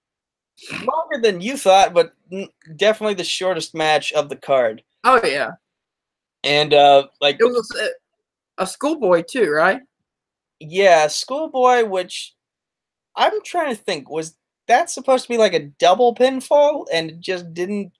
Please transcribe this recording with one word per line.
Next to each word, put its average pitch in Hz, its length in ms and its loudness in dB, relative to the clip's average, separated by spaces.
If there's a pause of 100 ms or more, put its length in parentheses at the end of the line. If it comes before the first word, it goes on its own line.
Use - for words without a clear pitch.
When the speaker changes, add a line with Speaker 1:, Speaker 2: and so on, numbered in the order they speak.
(800)
Speaker 1:
longer 320 420 -6
than 202 180 0
you 240 160 -8
thought, 190 380 2
but 170 200 0 (180)
n-, 190 160 -12 (260)
definitely 214 400 -2
the 180 80 -8
shortest 175 500 -6
match 156 420 -2
of 151 140 0
the 139 80 -10
card. 123 460 -2 (220)
Speaker 2:
Oh, 240 200 4
yeah. 139 260 -2 (920)
Speaker 1:
And, 147 320 2
uh, 143 320 8 (140)
like 143 180 0
Speaker 2:
It 226 60 4
was 240 260 0 (880)
a, 185 60 -4
a - 20 -2
schoolboy, 208 640 -4
too, 226 200 -2
right? 180 320 0 (760)
Speaker 1:
Yeah, 165 480 2
schoolboy, 254 800 0
which 190 500 -8 (800)
I'm 403 300 0
trying 330 320 -4
to - 40 -18
think, 151 300 -8
was 156 240 -8 (340)
that 294 220 2
supposed 254 340 -2
to - 40 -20
be, 240 100 -2
like, 208 160 2
a 151 120 -2 (120)
double 226 360 4
pinfall 285 800 0
and 160 180 -4
it 165 100 -20
just 175 320 -8
didn't 185 460 -8